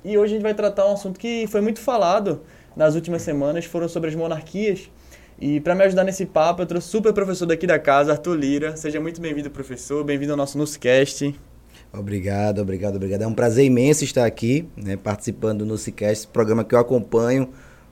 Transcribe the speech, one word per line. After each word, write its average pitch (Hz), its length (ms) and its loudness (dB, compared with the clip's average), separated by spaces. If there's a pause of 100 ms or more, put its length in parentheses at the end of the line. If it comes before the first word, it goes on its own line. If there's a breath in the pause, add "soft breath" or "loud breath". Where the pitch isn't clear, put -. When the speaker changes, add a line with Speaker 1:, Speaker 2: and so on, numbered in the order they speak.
Speaker 1:
e 208 140 -2
hoje 208 140 4
a 214 60 0
gente 208 40 -4
vai 208 140 0
tratar 202 320 2
um 202 60 2
assunto 196 260 -6
que 233 260 -4
foi 208 160 0
muito 214 180 0
falado 196 640 0 (340 loud breath)
nas 156 200 4
últimas 165 260 -4
semanas, 147 440 -2
foram 170 220 -4
sobre 165 220 -4
as 156 60 -4
monarquias. 170 760 -4 (500 soft breath)
E 147 200 0
pra 165 160 0
me 190 80 4
ajudar 185 200 4
nesse 190 220 -2
papo, 170 380 0
eu - 20 -2
trouxe 170 220 -4
o - 20 -16
super 214 240 2
professor 190 320 -2
daqui 165 220 0
da 165 100 4
casa, 147 340 4
Arthur - 220 -2
Lira. 147 420 0
Seja 156 240 -6
muito 170 220 -8
bem-vindo, 147 300 -6
professor. 139 520 -8
Bem-vindo 143 280 -2
ao 147 60 -2
nosso 139 200 -4
Nuscast. 139 840 0 (540 soft breath)
Speaker 2:
Obrigado, 101 680 -2
obrigado, 98 360 -4
obrigado. 98 260 -4
É 110 60 -2
um 110 80 -4
prazer 120 300 4
imenso 135 380 4
estar 123 220 2
aqui, 127 500 0
né, 101 220 -6
participando 107 600 -4
do 107 80 -4
Nuscast, 107 640 -4
programa 113 340 2
que 104 100 -2
eu 120 60 6
acompanho, 120 680 2 (420 loud breath)